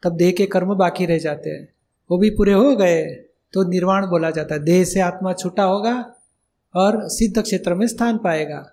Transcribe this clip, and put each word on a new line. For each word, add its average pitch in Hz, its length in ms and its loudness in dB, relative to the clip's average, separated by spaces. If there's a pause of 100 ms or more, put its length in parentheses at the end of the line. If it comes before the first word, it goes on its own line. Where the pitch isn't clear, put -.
तब 175 80 0
देह 175 200 2
के 190 140 0
कर्म 190 300 0
बाकी 180 300 0
रह 165 120 0
जाते 156 320 -6
हैं, 151 180 -12 (440)
वो 180 60 2
भी 208 120 4
पूरे 202 240 2
हो 254 220 6
गए 175 280 2 (500)
तो 190 160 0
निर्वाण 185 380 0
बोला 165 220 0
जाता 156 260 -6
है। 147 80 -6
देह 175 200 4
से 180 160 -2
आत्मा 180 340 -2
छूटा 180 300 -2
होगा 202 300 0 (840)
और 202 240 2 (100)
सिद्ध 220 320 0
क्षेत्र 185 320 -2
में 202 140 0
स्थान 233 300 -2
पाएगा। 156 540 -4